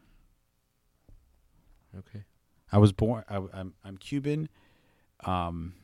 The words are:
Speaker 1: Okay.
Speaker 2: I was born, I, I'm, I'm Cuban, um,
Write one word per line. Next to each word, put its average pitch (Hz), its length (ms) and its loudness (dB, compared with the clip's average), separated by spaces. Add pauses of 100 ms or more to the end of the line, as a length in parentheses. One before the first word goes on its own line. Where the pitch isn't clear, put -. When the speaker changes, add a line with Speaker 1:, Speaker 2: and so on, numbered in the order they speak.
(2000)
Speaker 1:
Okay. 104 260 -16 (480)
Speaker 2:
I 101 60 6
was 104 140 10
born, 110 360 0
I, 101 80 -6 (160)
I'm, 95 220 -10 (100)
I'm 98 140 -16
Cuban, 147 500 -4 (760)
um, 87 600 -4